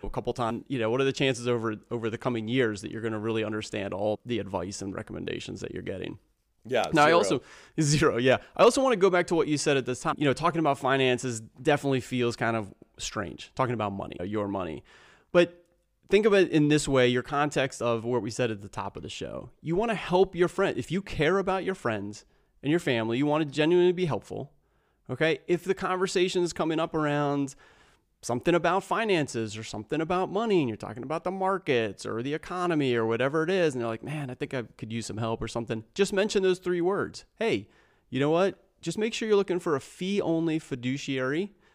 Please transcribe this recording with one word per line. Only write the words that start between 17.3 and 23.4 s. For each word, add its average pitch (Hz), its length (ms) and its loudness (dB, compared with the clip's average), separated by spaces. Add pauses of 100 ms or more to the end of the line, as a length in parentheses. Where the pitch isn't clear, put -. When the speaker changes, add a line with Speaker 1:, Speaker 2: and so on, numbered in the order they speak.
Speaker 1:
of 117 220 0
what 120 180 0
we 113 80 -6
said 117 220 -2
at 101 100 -8
the 98 80 -16
top 98 260 -8
of 85 60 -10
the - 80 -12
show. - 400 -10 (140)
You 165 120 -2
wanna 220 200 0
help 180 400 2
your 170 120 4
friend. 190 300 0
If - 140 -6
you 185 100 -2
care 170 380 0
about 185 240 -2
your 190 100 -4
friends 104 520 -6 (360)
and 135 80 -2
your 170 100 4
family, 117 380 0
you 143 80 2
wanna 151 200 2